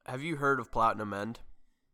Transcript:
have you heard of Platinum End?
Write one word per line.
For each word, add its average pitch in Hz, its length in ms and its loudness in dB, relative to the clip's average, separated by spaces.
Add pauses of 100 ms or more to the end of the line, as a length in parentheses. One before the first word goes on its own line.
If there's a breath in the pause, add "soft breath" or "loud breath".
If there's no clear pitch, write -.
have 131 180 -6
you 156 140 -2
heard 139 220 4
of 113 120 -8
Platinum 107 420 2
End? 104 260 -4 (540)